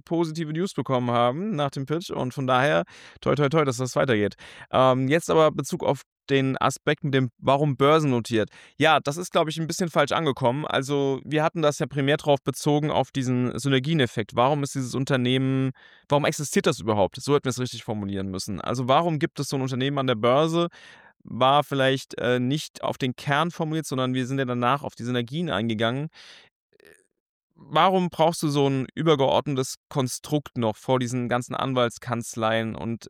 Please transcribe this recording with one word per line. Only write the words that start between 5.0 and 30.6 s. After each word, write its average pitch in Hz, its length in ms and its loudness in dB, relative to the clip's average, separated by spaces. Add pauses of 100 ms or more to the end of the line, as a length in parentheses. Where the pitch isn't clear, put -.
jetzt 165 220 0
aber 160 200 6
Bezug 147 320 -4
auf 139 200 0 (280)
den 135 280 2
Aspekt - 440 -2
mit 139 120 0
dem, 131 240 2
warum 139 380 2
börsennotiert. 131 760 2 (260)
Ja, 147 240 4
das 147 160 -4
ist, 180 160 -10
glaub 170 160 2
ich, 156 100 -6
ein 165 80 -4
bisschen 165 220 -4
falsch 147 240 0
angekommen. 135 520 0
Also, 139 600 -2
wir 151 180 -2
hatten 165 200 -2
das 147 180 2
ja 156 60 -4
primär 143 320 0
drauf 143 260 2
bezogen, 147 460 0
auf 131 200 0
diesen 123 480 -2
Synergieneffekt. 131 800 0
Warum 139 260 2
ist 139 140 -6
dieses 127 180 -6
Unternehmen, 131 800 0 (360)
warum 147 160 2
existiert 156 420 0
das 151 120 2
überhaupt? 101 420 0
So 143 140 0
hätten 139 120 2
wir 131 40 -2
es 123 80 -4
richtig 120 240 -8
formulieren 98 460 -6
müssen. 95 320 -8
Also, 123 260 -4
warum 156 320 2
gibt 151 220 -4
es 143 80 -6
so 147 80 -4
ein 135 60 -2
Unternehmen 135 360 -2
an 135 80 -2
der 123 100 2
Börse? 160 520 2 (560)
War 135 400 2
vielleicht, 135 540 0
äh, 123 200 2
nicht 131 440 -4
auf - 140 -4
den 127 200 -4
Kern 147 340 -2
formuliert, 160 360 -4
sondern 127 280 -2
wir 127 120 -2
sind 135 120 -4
ja 135 60 0
danach 123 380 0
auf - 120 -10
die - 80 -14
Synergien 123 480 -4
eingegangen. 113 580 -2 (720)
Äh, - 80 -20 (720)
warum 175 520 2
brauchst 165 340 0
du 160 60 0
so 139 200 2
ein 135 260 -2
übergeordnetes 139 800 2 (160)
Konstrukt - 640 -4
noch 113 200 -2